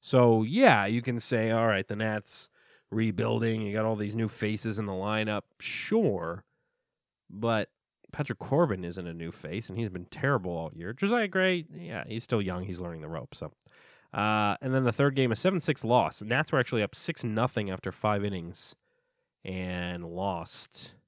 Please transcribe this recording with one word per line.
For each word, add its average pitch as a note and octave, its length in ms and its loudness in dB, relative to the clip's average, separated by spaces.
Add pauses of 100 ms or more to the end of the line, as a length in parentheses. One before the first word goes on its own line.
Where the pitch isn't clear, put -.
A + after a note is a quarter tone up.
So, A#2+ 420 6
yeah, C3+ 420 6
you A2+ 160 2
can A#2+ 180 -2
say, A2+ 320 2
"All A2+ 160 4
right, G2 200 2
the G#2 80 -6
Nats G#2+ 540 -4 (420)
rebuilding, A2+ 680 0
you G2+ 120 -4
got A2 120 0
all A2 100 2
these G#2 200 -4
new A2+ 120 0
faces G#2+ 500 -2
in G#2+ 80 -2
the G2+ 60 -4
lineup," G#2 520 -2 (160)
sure. F#2+ 840 -2 (880)
But A2 400 0 (420)
Patrick - 280 -4
Corbin C3 440 2
isn't F2 240 -6
a E2 60 -8
new E2+ 180 -8
face, E2+ 380 -8
and F#2+ 80 -6
he's A2+ 120 -2
been F2+ 160 -8
terrible B2+ 460 -2
all E2 220 -4
year. F2 200 -8
Josiah G#3 360 0
Gray, F#3 440 2
yeah, D3+ 320 -8
he's A2+ 180 -6
still A2 180 0
young, F#2 240 -2
he's F#2 140 -8
learning E2+ 220 -8
the D#2 60 -10
ropes. D2+ 320 -10
So, F2 140 -10 (600)
uh, G#2+ 480 2
and C3 140 0
then C3 80 4
the A#2+ 80 4
third C#3 240 2
game, C3 160 4
a G#2+ 40 2
seven F#3 260 2
six - 240 -2
loss. A2 360 4
Nats B2 300 0
were D3 80 4
actually B2 240 2
up G2+ 100 -4
six - 300 -8
nothing A2 480 0
after F#2 200 -6
five G#2 340 0
innings F#2 500 -8 (680)
and F2+ 600 -4
lost F2 880 -6 (140)